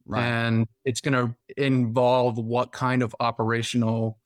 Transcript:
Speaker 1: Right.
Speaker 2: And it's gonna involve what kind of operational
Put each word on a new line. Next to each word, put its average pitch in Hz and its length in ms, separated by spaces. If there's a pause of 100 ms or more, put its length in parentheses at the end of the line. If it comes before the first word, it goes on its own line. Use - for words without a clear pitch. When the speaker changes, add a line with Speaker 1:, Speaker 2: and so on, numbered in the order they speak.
Speaker 1:
Right. 110 140
Speaker 2:
And 117 460 (160)
it's 127 180
gonna 123 340 (220)
involve 127 800
what 120 340
kind 127 300
of 113 180
operational 113 1080